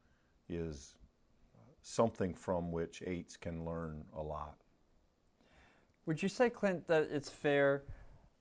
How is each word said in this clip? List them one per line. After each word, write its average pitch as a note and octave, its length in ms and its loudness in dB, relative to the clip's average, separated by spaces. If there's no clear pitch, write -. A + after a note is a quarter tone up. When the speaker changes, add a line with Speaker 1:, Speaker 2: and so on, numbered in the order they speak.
Speaker 1:
is E2 460 -6
something A2 520 0
from F2 360 -2
which E2 340 -4
eights F2 320 -6
can E2 280 -8
learn D#2+ 400 -6
a D#2 60 -6
lot. D2+ 320 -8
Speaker 2:
Would D#3+ 160 0
you G3 60 2
say, A#3+ 220 4
Clint, F#3+ 360 0
that D#3 240 4
it's C#3+ 180 -2
fair C#3+ 540 4